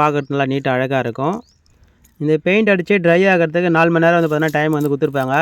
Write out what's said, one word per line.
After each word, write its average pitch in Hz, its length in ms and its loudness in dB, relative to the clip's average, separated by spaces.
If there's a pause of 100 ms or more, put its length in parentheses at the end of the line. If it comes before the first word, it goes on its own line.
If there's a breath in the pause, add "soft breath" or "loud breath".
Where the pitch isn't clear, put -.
பார்க்கறதுக்கு 143 340 -2
நல்லா 139 180 -2
நீட்டாக 135 260 -2
அழகாக 131 280 -2
இருக்கும். 147 320 -6 (840)
இந்த 151 120 0 (120)
பெயிண்ட் 208 260 2
அடிச்சு 190 240 0 (100)
ட்ரை 170 160 4 (100)
ஆகிறதுக்கு 175 440 0
நாலு 165 180 4
மணி 165 120 2
நேரம் 170 120 4
வந்து 165 140 0
பார்த்தீங்கன்னா, 151 260 0
டைம் 156 180 0
வந்து 147 160 -2
கொடுத்துருப்பாங்க. 139 500 -2